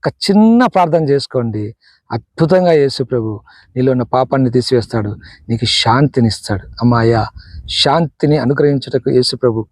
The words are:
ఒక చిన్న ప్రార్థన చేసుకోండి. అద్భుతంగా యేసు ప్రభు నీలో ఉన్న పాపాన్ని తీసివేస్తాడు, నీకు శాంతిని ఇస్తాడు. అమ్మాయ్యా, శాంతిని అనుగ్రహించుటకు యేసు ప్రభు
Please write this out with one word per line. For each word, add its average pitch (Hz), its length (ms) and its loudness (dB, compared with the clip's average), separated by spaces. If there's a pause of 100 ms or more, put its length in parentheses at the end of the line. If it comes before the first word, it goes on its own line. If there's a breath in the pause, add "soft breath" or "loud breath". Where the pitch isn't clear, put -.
ఒక 143 60 -4 (180)
చిన్న 226 360 4
ప్రార్థన 165 420 0
చేసుకోండి. 117 680 -4 (360 soft breath)
అద్భుతంగా 170 600 0
యేసు 139 300 0
ప్రభు 110 380 -4 (360 soft breath)
నీలో 131 160 2
ఉన్న 123 100 0
పాపాన్ని 131 480 0
తీసివేస్తాడు, 117 680 -2 (320 loud breath)
నీకు 117 160 -4
శాంతిని 120 640 0
ఇస్తాడు. - 380 -6 (160)
అమ్మాయ్యా, 117 440 2 (440 loud breath)
శాంతిని 151 680 0
అనుగ్రహించుటకు 139 720 0
యేసు 127 260 0
ప్రభు 113 360 -2